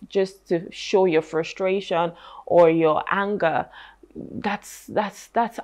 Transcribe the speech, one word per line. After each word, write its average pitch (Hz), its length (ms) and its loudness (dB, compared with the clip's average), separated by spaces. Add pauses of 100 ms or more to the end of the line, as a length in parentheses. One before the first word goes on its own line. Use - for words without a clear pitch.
just 190 400 -4
to 175 220 -2
show - 340 0
your 156 180 2
frustration 175 880 -2 (340)
or 170 240 8
your 160 400 2
anger. 190 560 0 (480)
That's, - 720 -10
that's, 208 420 -6
that's 226 360 -2